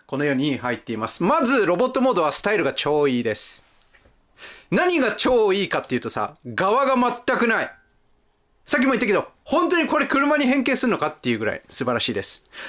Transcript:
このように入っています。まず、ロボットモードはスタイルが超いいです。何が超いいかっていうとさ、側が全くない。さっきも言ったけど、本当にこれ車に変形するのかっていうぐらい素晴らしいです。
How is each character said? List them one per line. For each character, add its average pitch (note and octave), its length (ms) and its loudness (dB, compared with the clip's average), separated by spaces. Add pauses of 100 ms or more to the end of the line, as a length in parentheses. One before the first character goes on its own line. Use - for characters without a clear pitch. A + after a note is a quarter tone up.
こ C3 120 -8
の D3 60 -2
よ D3 100 0
う - 20 0
に C3+ 240 -2
入 B2 160 -4
っ - 20 -10
て - 160 -8
い G#2+ 40 -4
ま A2 100 -4
す。 - 160 -2
ま C#4+ 200 2
ず、 A#3+ 220 2
ロ E3+ 100 2
ボ E3+ 120 2
ッ - 40 0
ト C#4 80 0
モ B3+ 120 2
ー - 20 2
ド F3+ 80 2
は D3+ 100 2
ス - 120 -2
タ G#3 100 0
イ G#3 60 0
ル E3 40 0
が C3 100 -2
超 D3 340 0
い B2 140 0
い - 20 -4
で G#2+ 120 -2
す。 - 300 -8 (1040)
何 E4+ 300 2
が A#3 120 2
超 A3 420 2
い G3 120 0
い - 40 -6
か D#3 100 -2
っ - 60 -8
て - 80 -6
い A#2+ 60 0
う - 20 -14
と A2+ 80 -6
さ、 G#2 260 -6 (120)
側 G3 380 2
が C4 100 2
全 B3 420 0
く A#3+ 100 2
な G#3+ 140 0
い。 - 100 -6 (920)
さ C#4+ 140 2
っ - 20 4
き C4 40 4
も C4+ 80 4
言 A3+ 60 2
っ - 0 -
た B3 60 0
け G3+ 80 2
ど、 D#3 140 0 (160)
本 E4 260 0
当 F4 100 2
に D4+ 80 0
こ D4+ 120 0
れ C#4 80 0
車 C#4+ 280 2
に D4 100 2
変 C4 180 2
形 C4 140 0
す B3+ 100 0
る A3 40 2
の E3+ 60 0
か D3+ 120 -2
っ - 60 -16
て - 140 -6
い A#2 60 2
う - 20 -4
ぐ G#2+ 80 -4
ら G2 100 -2
い - 140 -12
素 - 160 -6
晴 B2 80 -2
ら A#2 60 0
し - 100 -2
い A2+ 60 -4
で G2 80 -4
す。 - 260 -6 (200)